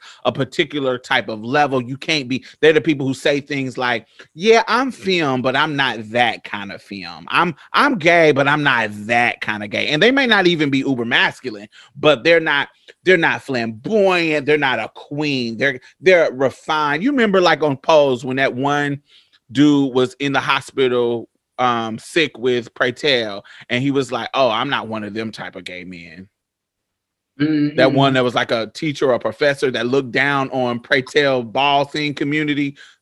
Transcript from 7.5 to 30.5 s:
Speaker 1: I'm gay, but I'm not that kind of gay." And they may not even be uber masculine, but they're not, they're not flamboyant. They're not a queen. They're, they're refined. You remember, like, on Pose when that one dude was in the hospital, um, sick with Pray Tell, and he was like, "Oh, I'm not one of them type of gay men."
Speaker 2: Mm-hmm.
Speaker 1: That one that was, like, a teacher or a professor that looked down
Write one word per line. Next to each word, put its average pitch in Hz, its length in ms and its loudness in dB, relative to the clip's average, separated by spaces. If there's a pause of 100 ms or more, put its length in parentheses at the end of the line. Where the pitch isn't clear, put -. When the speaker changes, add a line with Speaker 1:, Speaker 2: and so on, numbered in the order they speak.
Speaker 1:
I'm 262 260 2
gay, 165 340 6
but 135 140 2
I'm 147 160 2
not 120 280 0 (160)
that 117 340 0
kind 107 240 -6
of 101 60 -10
gay." 104 180 -4
And 151 140 0
they 226 100 4
may 277 140 0
not 202 200 2
even 156 240 2
be 135 100 0
uber 127 260 -2
masculine, 123 640 -2 (280)
but 139 280 2
they're 165 160 6
not, 147 280 -2 (360)
they're 185 120 6
not 143 260 0
flamboyant. 151 1000 0
They're 147 140 2
not 131 200 0
a 107 160 -6
queen. 135 640 -6
They're, 131 240 -2 (200)
they're 165 300 4
refined. 147 720 -2
You 262 80 0
remember, 220 300 2
like, 160 220 2
on 143 160 0
Pose 143 440 4
when 127 140 -6
that 135 180 0
one 143 480 -2 (500)
dude 139 420 4
was 127 260 2
in 139 120 -4
the 135 80 0
hospital, 123 880 -2 (280)
um, 117 400 -2
sick - 380 -2
with 123 380 -2
Pray 127 180 -2
Tell, 117 520 -2 (260)
and 120 120 -2
he 139 80 0
was 131 220 -2
like, 117 220 -6
"Oh, 127 160 4
I'm 117 180 -2
not 113 200 -4
one 110 160 -8
of 101 100 -10
them 110 180 -6
type 90 240 -14
of 92 80 -14
gay 90 200 -14
men." 87 440 -18 (1120)
Speaker 2:
Mm-hmm. 147 360 0
Speaker 1:
That 131 160 4
one 135 220 4
that 127 100 2
was, 123 100 -2
like, 123 160 -2
a 113 240 -2
teacher 151 360 -4
or 120 40 4
a 113 60 2
professor 139 500 -2
that 120 160 -2
looked 131 240 0
down 135 400 0